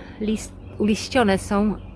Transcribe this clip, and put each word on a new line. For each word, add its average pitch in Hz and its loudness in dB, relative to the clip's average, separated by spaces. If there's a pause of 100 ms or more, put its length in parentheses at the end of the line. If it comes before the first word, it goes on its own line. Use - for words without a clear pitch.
(200)
list-, 214 -4 (240)
uliścione 208 4
są. 202 2 (220)